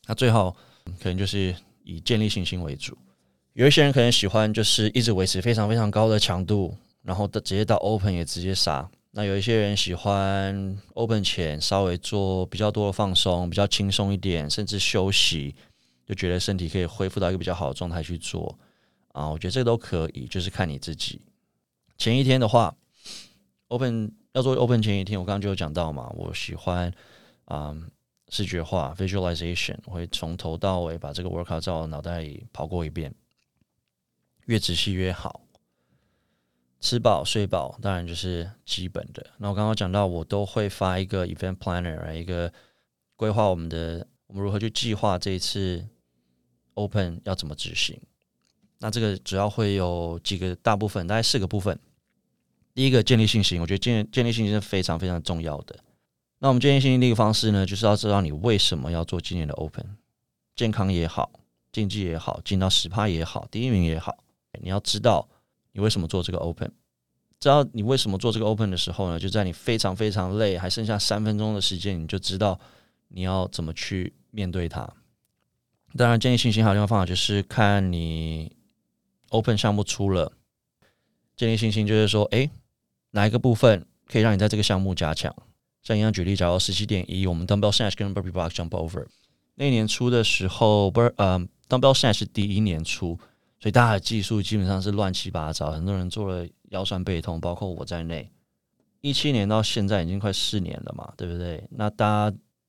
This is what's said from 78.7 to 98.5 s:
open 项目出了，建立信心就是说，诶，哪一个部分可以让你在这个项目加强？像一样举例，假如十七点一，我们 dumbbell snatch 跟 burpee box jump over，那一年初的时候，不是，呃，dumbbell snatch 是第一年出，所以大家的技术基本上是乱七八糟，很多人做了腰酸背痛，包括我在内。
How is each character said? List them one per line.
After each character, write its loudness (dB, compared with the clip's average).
open 2
项 2
目 2
出 -2
了， 0
建 0
立 2
信 2
心 2
就 2
是 6
说， 4
诶， 2
哪 2
一 4
个 4
部 4
分 6
可 0
以 8
让 6
你 4
在 6
这 0
个 2
项 2
目 2
加 0
强？ -4
像 0
一 4
样 4
举 0
例， 2
假 2
如 4
十 0
七 -2
点 0
一， -2
我 2
们 -2
dumbbell 4
snatch 2
跟 -4
burpee -4
box -2
jump -6
over， -4
那 -2
一 2
年 4
初 0
的 4
时 0
候， 4
不 4
是， 4
呃， 4
dumbbell 6
snatch 4
是 -2
第 -2
一 2
年 0
出， -6
所 -2
以 0
大 6
家 4
的 0
技 -2
术 0
基 -2
本 2
上 0
是 -2
乱 0
七 -6
八 -4
糟， -4
很 -4
多 -2
人 -4
做 -6
了 -6
腰 -4
酸 -4
背 -2
痛， -6
包 -4
括 -8
我 -8
在 -8
内。 -8